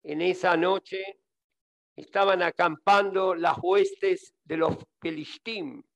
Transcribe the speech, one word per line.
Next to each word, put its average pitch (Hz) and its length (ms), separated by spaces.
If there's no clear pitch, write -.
en 151 200
esa 180 360
noche 190 600
estaban 196 460
acampando 185 920
las 165 260
huestes 196 720
de 160 140
los 160 200
Pelishtim 156 840